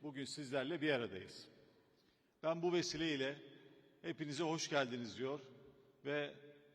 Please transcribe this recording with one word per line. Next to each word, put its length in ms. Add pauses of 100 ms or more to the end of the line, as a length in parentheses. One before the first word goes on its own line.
bugün 220
sizlerle 560
bir 80
aradayız. 580 (960)
Ben 180
bu 120
vesileyle 640 (680)
hepinize 420
hoş 260
geldiniz 480
diyor 220 (680)
ve 280 (420)